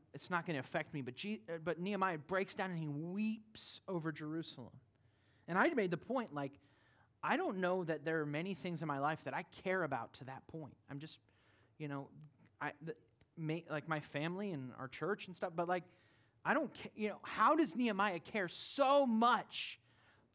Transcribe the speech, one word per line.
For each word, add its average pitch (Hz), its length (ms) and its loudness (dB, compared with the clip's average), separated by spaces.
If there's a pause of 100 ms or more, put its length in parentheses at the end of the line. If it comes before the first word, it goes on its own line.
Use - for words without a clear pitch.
(120)
it's - 160 -12
not 170 180 0
gonna 160 120 0
affect 156 340 -4
me. 151 80 -4
But 131 160 -6
Je-, 208 320 -6
uh, 170 40 -6 (120)
but 165 160 -2
Nehemiah 190 380 0
breaks 190 340 -2
down 190 160 -2
and 175 100 -4
he 156 100 -2
weeps 196 1000 -4
over 160 240 -2
Jerusalem. 151 640 -8 (760)
And 170 80 0
I 254 140 8
made 214 200 2
the 170 60 0
point, 226 380 -4
like, 143 180 -4 (720)
I 196 160 4
don't 320 180 0
know 185 280 2
that 151 200 -2
there 160 160 2
are 147 60 0
many 160 260 -2
things 170 300 -6
in 165 40 -2
my 143 120 0
life 147 260 0
that 131 80 -4
I 165 140 -4 (160)
care 185 220 2
about 127 340 -2
to 127 60 -14
that 131 240 -12
point. 147 260 -10 (160)
I'm 143 80 -8
just, 151 180 -14 (640)
you 156 100 -6
know, 139 200 -6 (520)
I, 147 120 -2 (120)
the, 160 100 -6 (440)
may, 160 320 -2
like, 147 180 -4
my 156 120 0
family 175 500 -4
and 131 280 -6
our 131 100 -8
church - 380 -4
and 185 80 -12
stuff, 180 220 -6
but, 170 120 2
like, 180 160 0 (600)
I 175 80 6
don't 277 220 2
ca-, - 200 -12
you 214 140 0
know, 185 140 -6
how 233 320 6
does 311 200 4
Nehemiah 202 460 2
care 190 280 -2
so 277 580 4
much 226 720 2 (540)